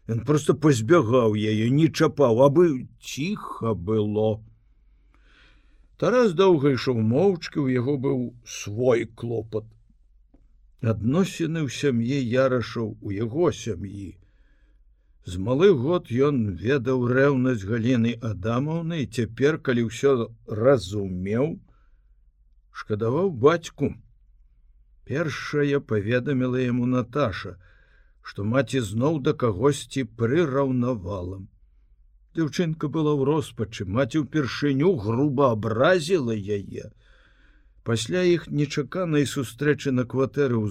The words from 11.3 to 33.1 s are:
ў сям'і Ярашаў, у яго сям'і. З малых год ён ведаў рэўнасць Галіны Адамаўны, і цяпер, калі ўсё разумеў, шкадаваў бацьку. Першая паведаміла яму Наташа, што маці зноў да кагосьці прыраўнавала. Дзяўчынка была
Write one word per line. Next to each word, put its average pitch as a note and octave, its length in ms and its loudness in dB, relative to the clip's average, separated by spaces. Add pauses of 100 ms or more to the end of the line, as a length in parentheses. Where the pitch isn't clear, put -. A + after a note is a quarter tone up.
ў A#2+ 80 -6
сям'і C3 480 0
Ярашаў, B2 800 0
у G#2 140 -8
яго A#2+ 340 0
сям'і. G2 640 -8 (1120)
З F2+ 160 -8
малых C#3 400 4
год F3 320 -2
ён C3+ 280 2 (200)
ведаў B2+ 480 0
рэўнасць B2+ 560 2
Галіны A#2 560 0
Адамаўны, C#3 800 -4
і A#2 80 -6
цяпер, B2+ 480 -2
калі A#2+ 320 -2
ўсё A#2+ 400 0 (160)
разумеў, G#2 1120 0 (1120)
шкадаваў A#2+ 640 -2
бацьку. D3 600 0 (1120)
Першая C#3+ 720 -2
паведаміла B2+ 800 -2
яму B2 240 0
Наташа, B2 720 -2 (680)
што - 180 -10
маці C3 380 0
зноў A#2 400 -2
да D3+ 120 0
кагосьці C3+ 680 -2 (140)
прыраўнавала. A#2+ 1200 -2 (920)
Дзяўчынка D#3+ 540 -2
была D3+ 240 0